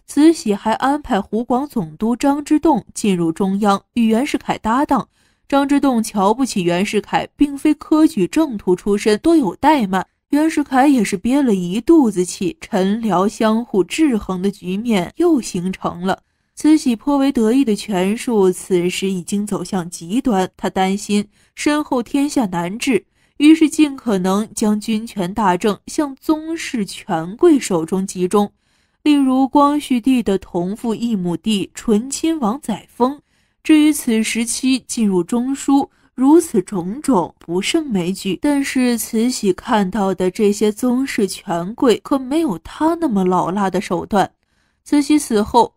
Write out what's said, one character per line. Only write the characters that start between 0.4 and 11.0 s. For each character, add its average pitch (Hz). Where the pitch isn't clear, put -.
还 220
安 277
排 247
湖 220
广 254
总 160
督 233
张 285
之 302
洞 285
进 196
入 170
中 196
央， 196
与 233
袁 220
世 285
凯 -
搭 247
档。 262
张 277
之 277
洞 262
瞧 208
不 262
起 196
袁 170
世 208
凯， -
并 285
非 302
科 311
举 208
正 285
途 180
出 202
身， 214
多 330
有 240
怠 277
慢。 185
袁 302
世 302
凯 269
也 254